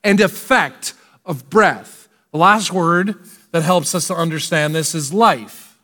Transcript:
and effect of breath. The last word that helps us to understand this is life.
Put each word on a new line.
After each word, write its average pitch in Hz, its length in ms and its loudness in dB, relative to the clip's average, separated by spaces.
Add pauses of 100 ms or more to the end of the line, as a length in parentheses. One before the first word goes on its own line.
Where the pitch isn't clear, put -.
and 202 160 4
effect - 720 -2 (320)
of 147 240 -10
breath. 170 600 0 (240)
The 151 60 -6
last 196 320 4
word 180 460 0 (360)
that 165 100 0
helps 175 320 0
us 175 140 -4
to 185 60 -4
understand 160 600 -2
this 160 200 -4
is 147 180 -6
life. 175 500 0 (220)